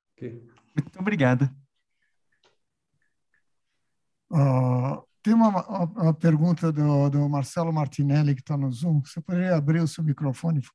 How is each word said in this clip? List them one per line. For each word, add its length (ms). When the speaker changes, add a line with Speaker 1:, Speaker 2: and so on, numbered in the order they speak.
Speaker 1:
Ok? 300
Speaker 2:
Muito 240
obrigado. 500
Speaker 3:
Ah, 720
tem 140
uma, 140
uma, 360
uma 300
pergunta 560
do, 400
do 180
Marcelo 440
Martinelli, 640
que 80
tá 120
no 140
Zoom. 340
Você 160
poderia 360
abrir 240
o 80
seu 160
microfone? 560